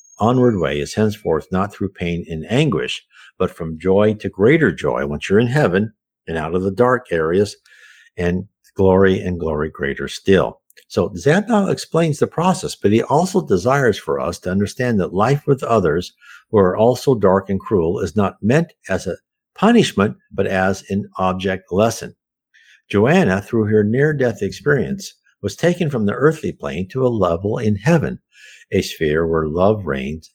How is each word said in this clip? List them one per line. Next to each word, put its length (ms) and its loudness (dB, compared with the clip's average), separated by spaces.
onward 400 2
way 200 -2
is 140 -6
henceforth 580 -2
not 220 -2
through 160 -6
pain 400 -6
and 200 -8
anguish, 560 -2
but 140 -2
from 260 -10
joy 380 2
to 140 -8
greater 420 4
joy 340 -2
once 240 -6
you're 100 4
in 80 4
heaven 460 0
and 100 -6
out 180 -4
of 80 -2
the 80 -2
dark 400 0
areas, 440 0
and 300 -4
glory 440 4
and 200 -6
glory 300 -4
greater 380 -6
still. 540 0
So 220 -2
Zabdiel 640 0
explains 460 -2
the 100 0
process, 480 -2
but 160 0
he 120 4
also 420 0
desires 540 2
for 200 -4
us 200 -6
to 120 -6
understand 480 -2
that 140 -2
life 320 0
with 180 0
others 500 0
who 80 0
are 200 2
also 360 2
dark 360 2
and 100 -2
cruel 400 -2
is 160 -6
not 260 -2
meant 320 0
as 160 -4
a 120 -8
punishment, 640 2
but 160 -2
as 420 -2
an 180 -4
object 540 -4
lesson. 440 0
Joanna, 520 2
through 240 -2
her 180 2
near-death 580 0
experience, 720 -4
was 140 -6
taken 340 0
from 160 -2
the 80 0
earthly 400 0
plane 360 -8
to 160 -2
a 40 2
level 480 0
in 180 0
heaven, 440 0
a 100 2
sphere 460 -2
where 200 0
love 380 0
reigns 500 -8